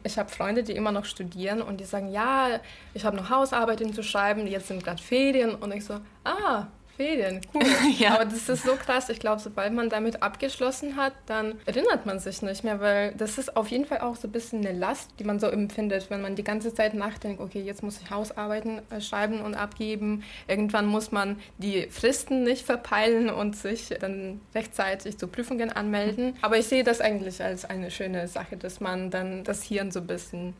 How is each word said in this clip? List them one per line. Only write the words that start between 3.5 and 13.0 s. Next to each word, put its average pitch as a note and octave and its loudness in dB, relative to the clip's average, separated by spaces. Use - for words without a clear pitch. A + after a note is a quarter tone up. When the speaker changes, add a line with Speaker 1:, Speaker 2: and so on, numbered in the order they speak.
Speaker 1:
zu G#3+ -6
schreiben, G#3 2
jetzt F#3+ -4
sind F#3 -6
grad F3 -4
Ferien." B3+ 4
Und G3+ -6
ich G#3 -6
so, G#3 -8
"Ah, C#4+ 0
Ferien, A3+ 0
cool." - 4
Speaker 2:
<laughs> C#4 8
Ja. G#3 10
Speaker 1:
Aber A3+ 8
das A3 -2
ist B3+ 2
so B3+ 4
krass. C4 0
Ich A3+ -4
glaub, G#3+ 2
sobald G#3 -2
man A#3 2
damit A3 0
abgeschlossen C4+ -2
hat, C4+ 2
dann A3 -2
erinnert C#4+ 2
man F#3+ -2
sich G3 -8
nicht G3 -4
mehr, G#3+ 0
weil G3+ 2